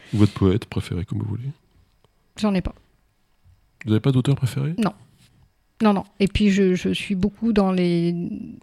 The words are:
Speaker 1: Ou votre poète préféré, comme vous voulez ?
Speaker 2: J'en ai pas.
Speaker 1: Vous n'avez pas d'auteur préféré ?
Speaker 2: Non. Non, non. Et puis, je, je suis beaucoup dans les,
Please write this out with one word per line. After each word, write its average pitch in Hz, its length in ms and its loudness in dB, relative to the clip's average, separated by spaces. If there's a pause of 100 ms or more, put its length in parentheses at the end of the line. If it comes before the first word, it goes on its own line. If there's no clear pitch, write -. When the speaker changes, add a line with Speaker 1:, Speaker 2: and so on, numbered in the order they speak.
(120)
Speaker 1:
Ou 113 60 -2
votre 104 140 4
poète 95 340 2
préféré, - 380 -6
comme - 140 -8
vous 104 100 -6
voulez ? 117 220 -8 (840)
Speaker 2:
J'en 208 180 0
ai 185 60 0
pas. - 140 -6 (1120)
Speaker 1:
Vous 107 60 -4
n'avez 107 100 4
pas 139 120 2
d'auteur 127 240 2
préféré ? 135 420 -4
Speaker 2:
Non. 220 140 0 (880)
Non, 208 120 4
non. 190 100 -4 (160)
Et 196 80 2
puis, 208 220 2
je, 190 240 2
je 190 160 -2
suis 185 240 -4
beaucoup 208 380 -2
dans 196 200 2
les, 175 420 0 (480)